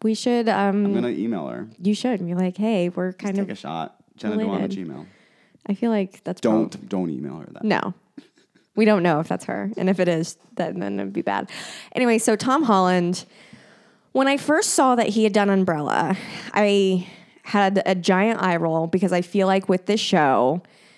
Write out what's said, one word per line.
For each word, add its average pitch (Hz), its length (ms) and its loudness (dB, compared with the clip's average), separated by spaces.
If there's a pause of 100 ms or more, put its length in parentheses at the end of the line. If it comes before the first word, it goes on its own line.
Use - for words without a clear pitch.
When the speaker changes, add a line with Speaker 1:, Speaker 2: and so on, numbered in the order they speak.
Speaker 1:
We 220 100 2
should, 240 340 0
um, 202 380 2
Speaker 2:
I'm 202 80 0
gonna 226 160 0
email 101 380 -4
her. 62 200 -10 (140)
Speaker 1:
you 202 140 2
should. 202 300 -4
Be 175 100 -4
like, 180 220 -2
"Hey, 202 320 0
we're 180 200 -4
Speaker 2:
Just 180 100 -12
Speaker 1:
kind 196 160 -4
Speaker 2:
take 202 100 0
Speaker 1:
of - 40 -8
Speaker 2:
a - 60 -12
shot. - 400 -10 (200)
Jenna 214 220 -4
Dewan 196 240 -2
at 196 80 -4
Speaker 1:
related." 190 180 -8
Speaker 2:
Gmail. 101 180 -14 (600)
Speaker 1:
I 202 80 -2
feel 233 160 -2
like 202 340 -2
that's 180 180 -8
Speaker 2:
Don't, 110 300 2
Speaker 1:
prob- - 180 -16
Speaker 2:
don't 92 200 -2
email 71 300 -8
her - 140 -18
that. - 100 -12
Speaker 1:
No. 185 300 0 (840)
We 214 100 4
don't 208 180 6
know 160 160 2
if 165 80 -4
that's - 180 -6
her. 202 320 -6
And 185 120 0
if 190 100 2
it 180 80 2
is, 165 300 -2 (180)
then, 170 240 -4
then 101 200 -6
it'd 98 140 -6
be - 80 -4
bad. - 280 -4 (460)
Anyway, 233 240 2
so 220 160 0
Tom 262 280 0
Holland, 180 640 2 (840)
when 269 160 2
I 277 100 2
first 320 340 0
saw 262 240 4
that 233 140 2
he 214 140 2
had 208 100 2
done 202 160 2
Umbrella, 180 680 0 (380)
I 196 540 2 (360)
had 202 440 2
a 190 80 2
giant 190 460 2
eye 180 160 2
roll 165 300 0
because 180 260 0
I 180 80 2
feel 190 260 0
like 190 220 2
with 185 160 0
this 208 140 0
show, 139 640 2 (360)